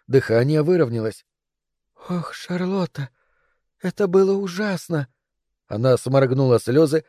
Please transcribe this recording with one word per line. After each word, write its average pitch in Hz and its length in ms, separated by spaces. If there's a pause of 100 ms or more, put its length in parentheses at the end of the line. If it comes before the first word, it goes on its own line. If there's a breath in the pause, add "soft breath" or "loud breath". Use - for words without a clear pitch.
дыхание 131 560
выровнялось. 120 640 (800)
«Ох, 175 240
Шарлотта, 180 800 (680)
это 190 260
было 190 260
ужасно!» 185 760 (580)
Она 120 300
сморгнула 131 640
слезы 147 500